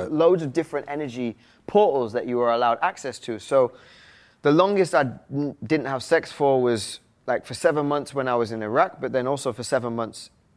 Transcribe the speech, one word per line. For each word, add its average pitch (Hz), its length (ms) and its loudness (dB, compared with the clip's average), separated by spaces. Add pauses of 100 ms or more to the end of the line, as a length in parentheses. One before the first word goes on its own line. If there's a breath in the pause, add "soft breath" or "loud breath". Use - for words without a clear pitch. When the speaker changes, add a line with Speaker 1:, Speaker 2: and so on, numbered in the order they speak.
Speaker 1:
Right. - 20 -10
Speaker 2:
loads 165 320 4
of 135 100 -6
different 147 360 -4
energy 127 460 -6 (320 soft breath)
portals 139 460 2
that 120 140 -4
you 120 140 0
are 117 100 4
allowed 117 300 2
access 160 380 -4
to. 113 200 -8
So 127 320 2 (720 loud breath)
the 143 100 4
longest 185 420 2
I 156 80 4 (320)
n-, 143 220 -4 (100)
didn't 147 220 0
have 131 160 -4
sex 160 280 0
for 135 300 2
was, 120 380 0 (260)
like, 123 200 -4
for - 100 -12
seven 151 320 2
months 143 260 -4
when 131 140 -4
I 123 80 0
was 117 160 0
in 113 100 -6
Iraq, 120 400 0
but 127 100 -4
then 127 160 -2
also 135 260 -4
for 123 100 -12
seven 120 320 -2
months 113 340 -8 (280)